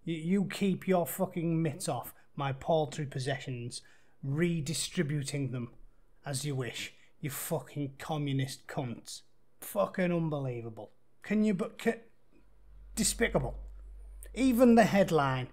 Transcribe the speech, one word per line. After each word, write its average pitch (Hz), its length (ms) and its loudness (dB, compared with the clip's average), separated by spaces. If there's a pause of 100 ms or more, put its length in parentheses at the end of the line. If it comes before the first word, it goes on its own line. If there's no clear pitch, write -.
Y-, 165 80 -4
you 175 320 2
keep 196 420 0
your 175 200 4
fucking 170 540 0
mitts 160 260 -2
off 127 260 -6 (220)
my 139 160 -2
paltry 156 540 0
possessions, 131 760 -6 (420)
redistributing 147 1300 -2
them 120 180 -6 (560)
as 135 180 -4
you 147 120 -2
wish, - 380 -6 (260)
you 151 100 -6
fucking 143 680 -4
communist 139 720 -2
cunts. - 540 -8 (380)
Fucking 185 520 0
unbelievable. 131 800 -4 (320)
Can 214 200 2
you, 214 100 4
but, 180 240 -4
ca-, - 240 0 (920)
despicable. 185 600 0 (800)
Even 247 420 8
the 226 100 10
headline 143 680 4